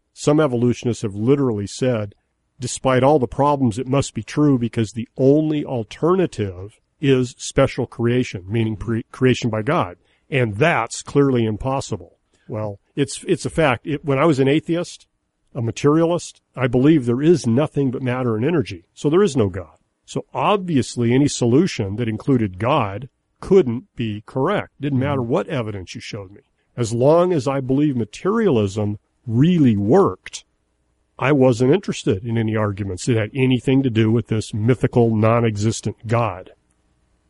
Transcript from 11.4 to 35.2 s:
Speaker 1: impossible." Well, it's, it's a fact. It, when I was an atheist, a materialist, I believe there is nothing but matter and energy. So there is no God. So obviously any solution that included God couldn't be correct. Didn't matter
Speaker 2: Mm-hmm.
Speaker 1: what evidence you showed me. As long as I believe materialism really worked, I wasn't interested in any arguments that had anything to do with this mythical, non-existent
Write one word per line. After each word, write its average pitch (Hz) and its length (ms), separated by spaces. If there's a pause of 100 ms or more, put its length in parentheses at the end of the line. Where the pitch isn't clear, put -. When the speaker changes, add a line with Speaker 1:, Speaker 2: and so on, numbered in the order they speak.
Speaker 1:
impossible." 110 760 (280)
Well, 107 320 (160)
it's, - 320
it's 185 180
a - 40
fact. 147 380
It, 147 180
when 139 140
I 147 60
was 151 140
an 135 80
atheist, 160 600 (480)
a 127 60
materialist, 156 800 (140)
I 131 120
believe 131 380
there 120 160
is 156 240
nothing 135 460
but 131 100
matter 127 340
and 110 100
energy. 135 480
So - 160
there 175 140
is 156 120
no 107 140
God. 90 280 (280)
So - 280
obviously 139 800
any 139 140
solution 120 680
that 120 100
included 110 520
God 117 500 (300)
couldn't 131 560
be 107 300
correct. 139 540
Didn't 143 200
matter 139 220
Speaker 2:
Mm-hmm. 120 100
Speaker 1:
what 185 160
evidence 107 460
you 113 80
showed 98 300
me. 101 100 (340)
As 117 180
long 160 400
as 135 140
I 139 120
believe 135 360
materialism 110 1000 (300)
really 127 500
worked, 110 640 (760)
I 127 140
wasn't 127 400
interested 139 520
in 113 120
any 110 180
arguments 104 500
that 120 120
had 110 180
anything 131 480
to 131 60
do 110 220
with 117 160
this 110 260
mythical, 117 640
non-existent 110 920